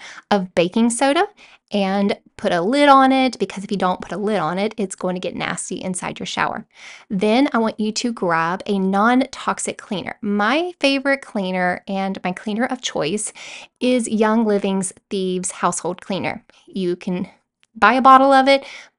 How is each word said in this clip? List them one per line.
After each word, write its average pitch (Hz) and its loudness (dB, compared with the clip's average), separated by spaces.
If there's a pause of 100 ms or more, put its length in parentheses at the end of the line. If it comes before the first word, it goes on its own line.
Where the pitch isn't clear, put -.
(320)
of 190 0
baking 185 2
soda 285 2 (440)
and 202 0 (200)
put 185 -2
a 170 0
lid 277 2
on 269 8
it, 262 0
because 196 -6
if 196 -12
you 202 0
don't 185 -2
put - -14
a 175 -8
lid 208 -2
on 165 -2
it, 214 -2
it's 190 -6
going 180 -4
to 185 -8
get 180 -6
nasty - -6
inside - -8
your 180 -10
shower. - -4 (440)
Then 214 2
I 240 -2
want 220 -2
you 214 -2
to 240 -4
grab 170 0
a 202 -2
non-toxic 202 0
cleaner. - -10
My 226 -2
favorite 277 0
cleaner 185 -4
and 196 -4
my 180 -4
cleaner 214 -4
of 247 -6
choice 170 -4 (460)
is 247 0
Young 220 2
Living's 196 0 (160)
Thieves 185 -4
Household 175 -4
Cleaner. - -6 (220)
You 175 -4
can 180 -6 (460)
buy 220 6
a 262 2
bottle 269 8
of 262 6
it, 277 4 (340)